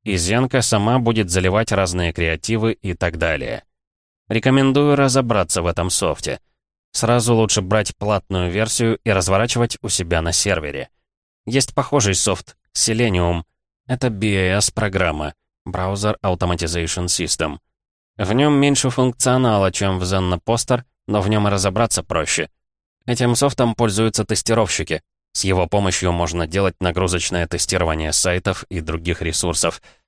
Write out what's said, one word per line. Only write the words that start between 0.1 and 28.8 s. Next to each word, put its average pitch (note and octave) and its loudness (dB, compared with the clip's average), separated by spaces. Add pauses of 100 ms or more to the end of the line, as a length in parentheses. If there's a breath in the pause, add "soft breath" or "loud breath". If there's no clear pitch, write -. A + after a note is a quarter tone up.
Зенка A#2 0
сама A2+ 2
будет A2+ 0
заливать F#2 2
разные F2+ 0
креативы G#2+ 0
и F#2 -6
так E2 -4
далее. D2+ -4 (640)
Рекомендую C3+ 4
разобраться B2 2
в F2 -2
этом F2 -2
софте. D2+ -2 (520)
Сразу A#2 2
лучше A2 2
брать G2+ 0
платную F#2 -2
версию A2 0
и A2+ 0
разворачивать G2 0
у G#2 -6
себя E2+ 0
на E2+ 0
сервере. D2+ -2 (560)
Есть C3 0
похожий A#2 2
софт — - -2 (180)
Selenium. F2+ 0 (440)
Это B2+ -2
B G#2+ -2
A F#2+ 2
S G#2 0
программа, F2 -2 (320)
Browser G2 -2
Automatization F2 -2
System. D#2+ -2 (580)
В G2+ -2
нём C#3+ 4
меньше C#3 2
функционала, B2 2
чем F#2+ -2
в F2+ -2
Zenno F2+ 0
Poster, A#2+ 0 (220)
но G#2 0
в F#2+ 0
нём G#2+ 2
и G2+ 2
разобраться G2 0
проще. D#2+ -2 (560)
Этим A#2+ 2
софтом B2+ 2
пользуются A2 0
тестировщики. G#2 -2 (320)
С - -4
его F#2 2
помощью F#2 0
можно E2+ -2
делать F#2 0
нагрузочное F2 0
тестирование D#2+ -2
сайтов F2+ -2
и F2+ -4